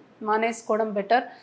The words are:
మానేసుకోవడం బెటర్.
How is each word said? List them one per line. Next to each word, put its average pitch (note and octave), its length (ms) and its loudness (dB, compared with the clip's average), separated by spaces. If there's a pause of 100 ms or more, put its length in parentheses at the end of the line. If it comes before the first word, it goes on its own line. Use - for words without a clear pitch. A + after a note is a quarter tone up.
(240)
మానేసుకోవడం A3 720 0
బెటర్. G#3+ 300 2 (200)